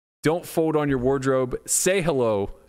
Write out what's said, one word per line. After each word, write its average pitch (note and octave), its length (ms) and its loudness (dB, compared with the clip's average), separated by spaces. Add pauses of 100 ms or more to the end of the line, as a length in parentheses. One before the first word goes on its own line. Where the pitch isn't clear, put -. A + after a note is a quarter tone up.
(240)
Don't D#3 240 -2
fold D#3+ 280 0
on D3 140 2
your C3+ 80 0
wardrobe. C3 580 0 (120)
Say F#3 340 0
hello A#2 480 0 (200)